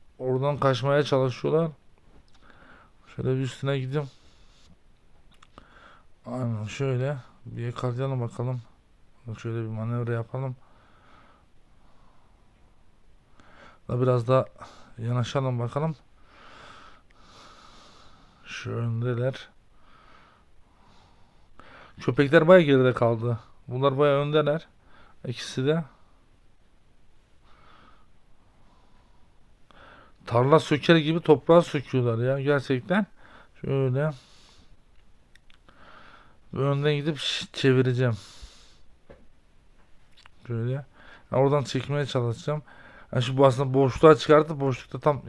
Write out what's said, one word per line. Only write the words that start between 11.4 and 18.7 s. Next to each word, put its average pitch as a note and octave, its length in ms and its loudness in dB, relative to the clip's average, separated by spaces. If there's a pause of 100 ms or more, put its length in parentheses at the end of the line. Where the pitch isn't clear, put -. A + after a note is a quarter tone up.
Da B2 120 -4
biraz B2 260 0
da C3 180 2 (520)
yanaşalım B2 640 -4
bakalım. C#3+ 360 -4 (2500)
Şu - 260 -10